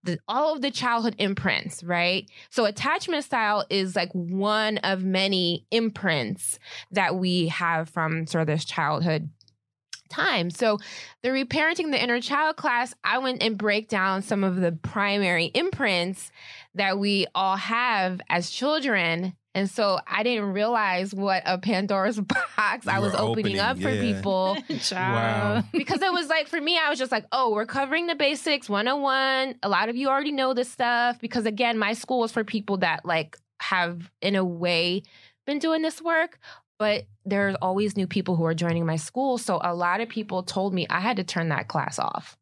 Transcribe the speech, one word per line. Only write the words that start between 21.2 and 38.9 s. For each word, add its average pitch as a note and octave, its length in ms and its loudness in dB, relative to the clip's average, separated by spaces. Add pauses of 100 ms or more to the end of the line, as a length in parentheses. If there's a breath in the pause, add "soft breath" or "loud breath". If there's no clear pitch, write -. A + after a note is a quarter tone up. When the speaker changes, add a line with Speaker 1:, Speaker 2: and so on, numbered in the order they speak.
Speaker 1:
a F#3 140 0
Pandora's G3 640 0
<laughs> B3+ 360 -2
box G#3+ 300 0
I G3 100 2
Speaker 2:
You G3 60 2
Speaker 1:
was G3+ 100 0
Speaker 2:
were - 80 0
Speaker 1:
opening A2 380 0
Speaker 2:
opening, - 20 0
Speaker 1:
up A#3+ 180 0
for - 120 0
Speaker 2:
yeah. - 100 0
Speaker 1:
people. F#3+ 560 0 (120)
Speaker 3:
<laughs> C#4 120 -4
Child. G#3 840 0
Speaker 4:
Wow. - 80 -8
Speaker 1:
Because E4 280 -2
it F#4+ 120 2
was E4+ 160 0
like, D#4 200 2
for E4 120 -2
me, E4 180 0
I D#4 100 2
was D4 100 0
just B3+ 120 -2
like, A3 220 0
"Oh, B3 200 2
we're G#3 140 0
covering C#4 400 -2
the E4+ 80 -2
basics, C#4+ 540 0
one G#3 200 0
oh C4+ 80 0
one. C4+ 680 0
A G3+ 60 -2
lot G3+ 200 2
of A#3+ 80 -4
you C4+ 120 0
already C#4 240 2
know C4 220 2
this B3 160 -2
stuff." A#3+ 500 0
Because A#3 240 -4
again, A#3 320 2
my G#3+ 180 0
school A#3+ 300 -2
is A3+ 80 -2
for A3 120 0
people G#3 340 -2
that, E3 260 0
like, D#3+ 320 0 (240)
have F3 500 0 (120)
in G3+ 140 2
a F#3+ 80 2
way F3 580 0 (420 loud breath)
been C#4+ 140 -2
doing D#4+ 240 2
this D#4 180 -4
work, E4 380 0 (400 loud breath)
but G#3+ 280 0 (180)
there's G3 360 2
always G3+ 360 0
new F#3+ 100 0
people F#3 300 0
who E3 80 2
are E3 100 2
joining E3+ 320 0
my D#3+ 100 0